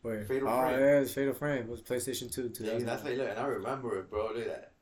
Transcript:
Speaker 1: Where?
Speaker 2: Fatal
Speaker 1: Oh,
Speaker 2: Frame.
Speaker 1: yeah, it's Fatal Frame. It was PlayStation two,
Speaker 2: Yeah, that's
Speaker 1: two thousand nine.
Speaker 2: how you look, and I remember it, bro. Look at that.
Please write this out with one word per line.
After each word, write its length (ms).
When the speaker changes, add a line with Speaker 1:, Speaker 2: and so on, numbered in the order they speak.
Speaker 1:
Where? 220
Speaker 2:
Fatal 240
Speaker 1:
Oh, 120
Speaker 2:
Frame. 200
Speaker 1:
yeah, 200
it's 120
Fatal 220
Frame. 300
It 40
was 140
PlayStation 500
two, 100
Speaker 2:
Yeah, 60
that's 100
Speaker 1:
two 60
thousand 220
nine. 180
Speaker 2:
how 60
you 80
look, 120
and 80
I 80
remember 540
it, 100
bro. 180
Look 100
at 80
that. 360